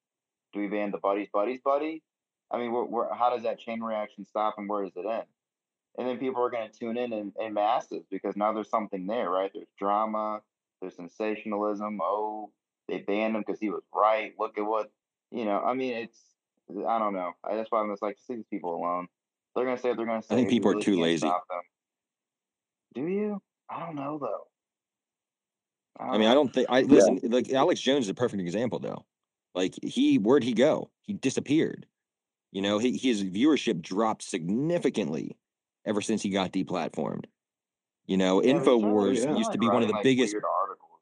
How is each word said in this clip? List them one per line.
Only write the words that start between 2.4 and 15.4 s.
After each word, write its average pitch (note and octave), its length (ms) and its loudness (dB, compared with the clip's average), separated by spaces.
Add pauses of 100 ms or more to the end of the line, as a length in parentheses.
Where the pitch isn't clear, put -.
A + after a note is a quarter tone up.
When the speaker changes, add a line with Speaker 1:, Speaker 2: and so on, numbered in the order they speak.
Speaker 1:
I A#2 80 -4
mean, A#2+ 140 -4
where, A#2+ 120 0
where, A2+ 280 -4
how A#2+ 180 2
does A#2 120 -4
that A2 160 -4
chain A2+ 220 -8
reaction G#2+ 440 -6
stop G#2+ 320 -2
and G#2 120 -6
where G#2 140 -2
does F2+ 140 -8
it F2 80 -8
end? G#2+ 220 -4 (680)
And A#2+ 100 -6
then B2 120 -4
people C3 240 -2
are A#2+ 80 2
gonna A2 200 -6
tune A#2 260 -6
in, B2 160 -4
in, G#2 260 -6
in A2 140 -6
masses G#2+ 560 -2
because G2 280 -4
now G#2+ 160 2
there's G#2+ 160 -6
something G2 380 -2
there, G#2+ 220 -2
right? F#2+ 240 0
There's F2 240 -14
drama, G#2+ 640 -2 (400)
there's F#2 160 -10
sensationalism. G#2 1040 -4
"Oh, G#2+ 520 -4 (340)
they F2+ 140 -4
banned G#2+ 340 0
him G#2+ 80 -4
'cause F#2 160 -6
he G#2+ 100 -2
was E2 140 -6 (100)
right. G#2 460 2
Look G#2+ 180 -4
at G#2 80 -2
what," G#2+ 260 -2 (400)
you A#2+ 140 -6